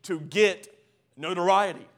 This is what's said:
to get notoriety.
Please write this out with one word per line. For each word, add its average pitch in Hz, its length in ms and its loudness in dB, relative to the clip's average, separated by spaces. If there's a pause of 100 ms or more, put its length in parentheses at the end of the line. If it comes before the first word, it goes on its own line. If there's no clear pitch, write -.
to 170 160 -6
get 175 480 0 (480)
notoriety. 175 720 0 (100)